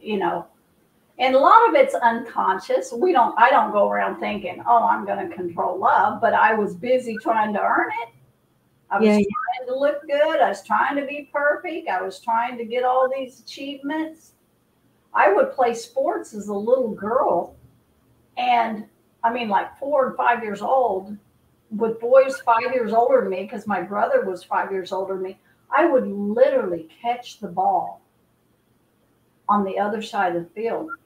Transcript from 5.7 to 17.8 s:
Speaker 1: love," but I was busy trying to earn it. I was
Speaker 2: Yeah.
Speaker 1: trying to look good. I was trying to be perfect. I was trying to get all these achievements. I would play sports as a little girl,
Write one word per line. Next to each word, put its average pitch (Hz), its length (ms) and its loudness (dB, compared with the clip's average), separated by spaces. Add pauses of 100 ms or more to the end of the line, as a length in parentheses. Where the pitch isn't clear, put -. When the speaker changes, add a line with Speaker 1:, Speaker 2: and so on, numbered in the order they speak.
Speaker 1:
love," 214 420 2
but 208 140 2
I 208 200 4
was 196 220 -2
busy 240 420 -2
trying 320 360 0
to 202 80 -2
earn - 280 0 (120)
it. 466 60 -12 (840)
I 196 100 0
was 214 80 6
Speaker 2:
Yeah. 208 80 6
Speaker 1:
trying 208 520 -4
to 254 100 -4
look 285 280 -2
good. 294 340 2
I 220 100 4
was 196 140 -8
trying 240 320 0
to 277 100 -4
be 285 260 -12
perfect. 302 560 -2
I 185 140 -2
was 190 180 -10
trying 233 380 -2
to 226 60 -8
get 240 200 -4
all 254 260 2
these 262 300 -10
achievements. 294 920 -10 (800)
I - 180 4
would 339 200 2
play 240 220 0
sports 285 600 -6
as 202 140 -12
a 208 60 -6
little 226 400 0
girl, 220 640 -2 (840)